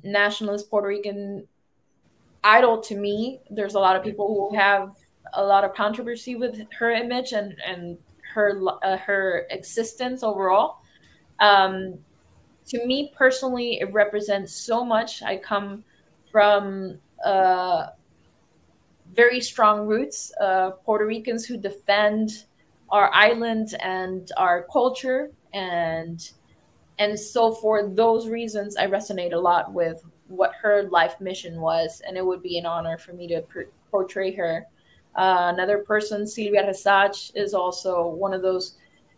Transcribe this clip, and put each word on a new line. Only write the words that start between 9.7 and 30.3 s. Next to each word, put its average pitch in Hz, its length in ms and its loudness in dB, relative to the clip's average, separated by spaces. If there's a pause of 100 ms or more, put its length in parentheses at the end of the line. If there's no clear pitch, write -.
overall. 202 560 2 (640)
Um, 190 580 4 (680)
to 240 180 -6
me 277 300 -2
personally, 254 640 0
it 196 120 -4
represents 208 640 0
so 233 300 -2
much. 226 380 -2
I 196 140 -4
come 202 480 -6 (460)
from, 190 680 2 (260)
uh, 185 640 2 (1300)
very 240 280 4
strong 214 460 2
roots, 226 540 -2
uh, 185 300 2 (140)
Puerto 214 200 2
Ricans 226 400 -4
who 247 120 -8
defend 208 880 -2 (460)
our 202 220 4
island 220 680 4
and 185 560 -6
our 175 360 2
culture. 254 580 -2 (220)
And, 170 800 -6 (680)
and 208 180 0
so 226 360 2
for 214 340 0
those 226 400 2
reasons, 214 480 -6
I 190 100 0
resonate 190 460 -4
a 170 60 0
lot 175 340 2
with 165 300 -4 (260)
what 185 240 0 (100)